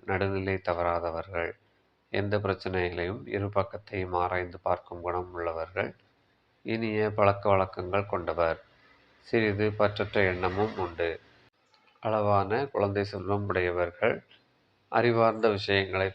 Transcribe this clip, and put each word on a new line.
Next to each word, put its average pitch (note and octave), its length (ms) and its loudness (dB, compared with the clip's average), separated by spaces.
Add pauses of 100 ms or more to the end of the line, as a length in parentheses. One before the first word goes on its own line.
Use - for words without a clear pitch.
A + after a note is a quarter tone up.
நடுநிலை F#2+ 500 0
தவறாதவர்கள். E2+ 1000 -2 (600)
எந்த G2+ 260 0
பிரச்சனைகளையும் F#2 880 -2
இரு G2+ 200 -4
பக்கத்தையும் G2 640 -4
ஆராய்ந்து F2+ 480 -2
பார்க்கும் F2+ 400 -4
குணம் F2 320 -6
உள்ளவர்கள். E2+ 600 -6 (680)
இனிய A2 480 -2
பழக்க G#2 380 4
வழக்கங்கள் F#2+ 580 2
கொண்டவர். E2 580 -2 (560)
சிறிது G#2+ 500 2
பற்றற்ற G#2 440 0
எண்ணமும் F#2+ 640 2
உண்டு. E2+ 420 -4 (800)
அளவான G#2 680 2
குழந்தை G2+ 380 0
செல்வம் G2+ 420 -4
உடையவர்கள். F2+ 800 0 (640)
அறிவார்ந்த A2+ 600 4
விஷயங்களை G2 680 2